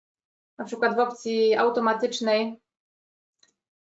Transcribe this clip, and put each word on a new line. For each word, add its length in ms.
Na 60
przykład 320
w 20
opcji 560
automatycznej, 1040